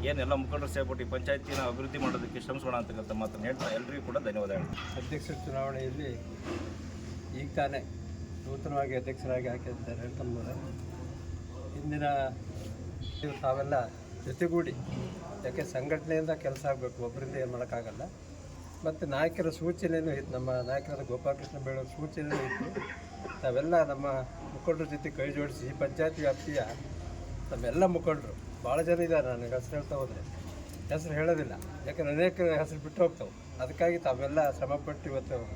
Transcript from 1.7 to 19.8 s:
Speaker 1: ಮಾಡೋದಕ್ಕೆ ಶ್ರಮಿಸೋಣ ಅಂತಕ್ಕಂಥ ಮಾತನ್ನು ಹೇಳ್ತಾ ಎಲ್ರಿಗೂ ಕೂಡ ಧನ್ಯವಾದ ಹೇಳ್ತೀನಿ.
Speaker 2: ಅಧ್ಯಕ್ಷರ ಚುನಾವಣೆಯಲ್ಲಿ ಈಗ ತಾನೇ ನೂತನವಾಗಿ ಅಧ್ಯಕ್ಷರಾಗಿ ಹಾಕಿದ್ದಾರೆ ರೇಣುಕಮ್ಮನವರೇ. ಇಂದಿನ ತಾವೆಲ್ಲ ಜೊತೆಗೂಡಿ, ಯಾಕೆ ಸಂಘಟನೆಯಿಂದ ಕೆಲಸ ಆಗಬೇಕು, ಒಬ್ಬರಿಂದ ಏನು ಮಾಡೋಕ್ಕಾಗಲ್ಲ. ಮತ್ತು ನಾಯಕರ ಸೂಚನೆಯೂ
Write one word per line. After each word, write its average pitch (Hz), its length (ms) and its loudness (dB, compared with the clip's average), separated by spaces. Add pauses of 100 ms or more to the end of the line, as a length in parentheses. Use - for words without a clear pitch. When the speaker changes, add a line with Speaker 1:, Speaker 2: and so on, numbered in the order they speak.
Speaker 1:
ಮಾಡೋದಕ್ಕೆ 127 420 0
ಶ್ರಮಿಸೋಣ 131 360 -2
ಅಂತಕ್ಕಂಥ 110 360 -2
ಮಾತನ್ನು 107 320 -2
ಹೇಳ್ತಾ 131 220 0
ಎಲ್ರಿಗೂ 123 400 -2
ಕೂಡ 123 120 0
ಧನ್ಯವಾದ 104 320 0
ಹೇಳ್ತೀನಿ. - 460 -2
Speaker 2:
ಅಧ್ಯಕ್ಷರ 143 360 -4
ಚುನಾವಣೆಯಲ್ಲಿ 135 880 -2 (1200)
ಈಗ 139 140 -4
ತಾನೇ 139 300 2 (640)
ನೂತನವಾಗಿ 135 500 0
ಅಧ್ಯಕ್ಷರಾಗಿ 127 520 0
ಹಾಕಿದ್ದಾರೆ 120 540 -4
ರೇಣುಕಮ್ಮನವರೇ. - 1800 -6
ಇಂದಿನ 147 220 0 (1400)
ತಾವೆಲ್ಲ 139 320 4 (520)
ಜೊತೆಗೂಡಿ, 165 480 2 (720)
ಯಾಕೆ 139 200 -2
ಸಂಘಟನೆಯಿಂದ 156 680 2
ಕೆಲಸ 143 360 0
ಆಗಬೇಕು, 127 360 0
ಒಬ್ಬರಿಂದ 127 340 -4
ಏನು 127 160 0
ಮಾಡೋಕ್ಕಾಗಲ್ಲ. 117 500 -4 (840)
ಮತ್ತು 156 200 0
ನಾಯಕರ 160 440 4
ಸೂಚನೆಯೂ 165 540 2